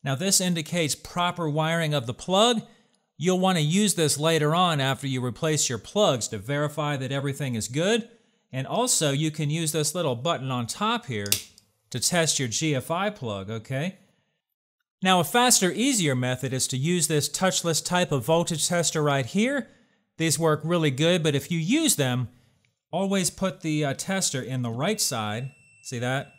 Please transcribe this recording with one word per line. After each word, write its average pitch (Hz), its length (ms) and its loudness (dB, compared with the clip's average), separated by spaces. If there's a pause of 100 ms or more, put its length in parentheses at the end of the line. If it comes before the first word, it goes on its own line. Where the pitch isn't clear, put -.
Now, 135 80 -2
this 185 240 0
indicates 170 560 -2
proper 175 540 -4
wiring 156 460 0
of 131 120 0
the 127 60 -6
plug. 214 480 2 (560)
You'll 185 220 2
want 185 180 4
to 151 80 2
use 190 300 4
this 147 240 2
later 156 360 2
on 175 240 2
after 135 280 0
you 127 180 -2
replace 143 460 0
your 117 80 -4
plugs 156 500 0
to 110 80 -8
verify 143 640 -4
that 131 120 -4
everything 135 440 -4
is 107 140 -4
good. 190 420 0 (420)
And 131 140 -4
also, 170 460 0
you 151 180 0
can 151 180 -4
use 156 240 -2
this 151 220 -2
little 156 200 0
button 131 360 -4
on 123 160 -4
top 220 400 -4
here 101 240 -4 (580)
to 127 100 -6
test 165 400 0
your 127 100 -2
G 151 260 -2
F 127 160 -4
I 185 180 -2
plug, 104 400 -8
okay? 135 480 -6 (1040)
Now, 185 180 6
a 156 40 2
faster, 240 480 4
easier 196 420 2
method 127 380 -2
is 131 140 -2
to 135 100 -2
use 165 300 0
this 147 200 2
touchless 175 560 0
type 180 300 0
of 127 140 0
voltage 165 420 2
tester 170 340 0
right 139 220 2
here. 240 440 0 (500)
These 160 200 0
work 156 260 2
really 160 260 2
good, 160 320 2
but 151 120 2
if 135 160 -2
you 170 80 0
use 262 380 2
them, 127 320 0 (640)
always 196 380 0
put 185 320 -6
the, 151 240 0
uh, 135 80 -2
tester 185 480 -2
in 127 180 -6
the 120 80 -2
right 160 320 -2
side. 113 520 -4 (300)
See 123 180 -8
that? 127 380 -4